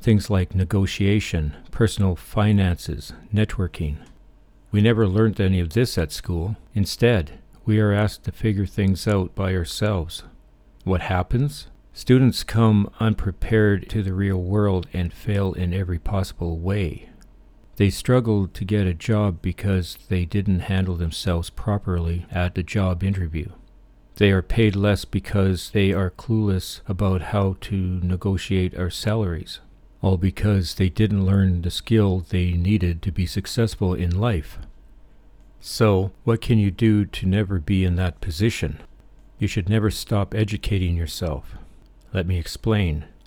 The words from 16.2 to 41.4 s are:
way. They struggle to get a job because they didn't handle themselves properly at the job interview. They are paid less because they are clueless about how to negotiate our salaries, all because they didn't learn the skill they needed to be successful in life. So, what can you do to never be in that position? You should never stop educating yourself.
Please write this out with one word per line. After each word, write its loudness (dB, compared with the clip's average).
way. -4
They 4
struggle 2
to -10
get 0
a 0
job 0
because -2
they 0
didn't 0
handle 0
themselves -2
properly -2
at -2
the -2
job -2
interview. -4
They 6
are 4
paid 2
less 2
because -2
they 4
are 0
clueless -2
about 0
how 0
to -6
negotiate -2
our -4
salaries, -4
all 2
because 0
they 2
didn't 0
learn 4
the -2
skill 2
they 0
needed 0
to -2
be -2
successful -2
in -2
life. -2
So, 2
what 0
can 2
you 2
do 2
to -6
never 0
be 0
in 0
that -2
position? -2
You -2
should -2
never 2
stop -2
educating 0
yourself. -6